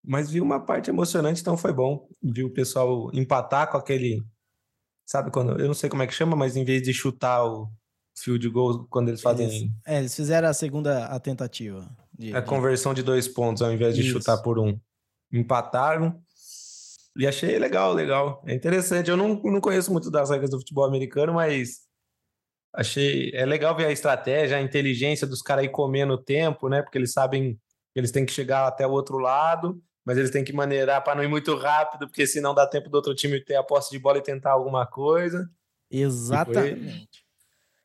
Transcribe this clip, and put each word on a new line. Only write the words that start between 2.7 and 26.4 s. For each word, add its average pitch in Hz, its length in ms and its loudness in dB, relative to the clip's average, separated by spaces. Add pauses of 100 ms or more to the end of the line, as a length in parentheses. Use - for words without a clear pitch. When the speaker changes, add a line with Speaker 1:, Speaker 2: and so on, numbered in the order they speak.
Speaker 1:
empatar 135 560 0
com 147 60 -2
aquele, 123 480 -2 (800)
sabe 139 240 -2
quando, 123 300 0
eu 143 80 2
não 143 60 0
sei 147 140 -4
como 135 140 -2
é 127 60 0
que - 40 -10
chama, 160 220 0
mas 131 220 0
em 131 80 0
vez 131 180 2
de 127 100 0
chutar 127 520 0
o 110 240 -4 (500)
field 120 300 -2
goal, 120 420 0
quando 120 160 0
eles 117 160 -4
fazem 120 240 2
Speaker 2:
Eles, 110 240 -4 (160)
é, 151 140 -2
eles 127 160 -4
fizeram 165 320 2
a 156 40 2
segunda, 143 540 -2
a 127 140 -6
tentativa 110 680 -8 (240)
de, 110 220 -10
Speaker 1:
a 127 60 0
Speaker 2:
de 120 80 -8
Speaker 1:
conversão 131 440 2
de 127 120 -2
dois 127 240 2
pontos, 117 340 0
ao 117 100 2
invés 117 220 2
de - 80 2
Speaker 2:
Isso. 131 160 2
Speaker 1:
chutar 110 240 2
por 117 160 0
um. 107 180 2 (560)
Empataram. 127 880 0 (960)
E - 80 0
achei - 320 0
legal, 190 360 2
legal. 143 560 0
É 123 40 -4
interessante. 175 560 0
Eu 175 80 2
não, 208 280 0
não 202 160 2
conheço 190 320 2
muito 165 180 -2
das 143 200 2
regras 139 200 2
do 131 80 -4
futebol 139 260 0
americano, 135 500 0
mas 147 500 0 (920)
achei, 135 580 0
é 127 120 0
legal 156 300 2
ver 160 100 0
a 151 60 2
estratégia, 139 640 0
a 139 40 0
inteligência 139 680 0
dos 127 120 -8
caras 139 220 0
aí 131 80 0
comendo 139 440 0
o 127 40 -2
tempo, 151 500 0